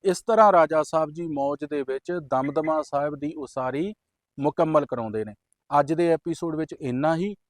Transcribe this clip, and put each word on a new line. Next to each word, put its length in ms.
ਇਸ 220
ਤਰ੍ਹਾਂ 260
ਰਾਜਾ 300
ਸਾਹਿਬ 280
ਜੀ 160
ਮੌਜ 440
ਦੇ 120
ਵਿੱਚ 300
ਦਮਦਮਾ 720
ਸਾਹਿਬ 340
ਦੀ 180
ਉਸਾਰੀ 600
ਮੁਕੰਮਲ 460
ਕਰਾਉਂਦੇ 380
ਨੇ। 100
ਅੱਜ 120
ਦੇ 160
ਐਪੀਸੋਡ 480
ਵਿੱਚ 240
ਇੰਨਾ 360
ਹੀ। 180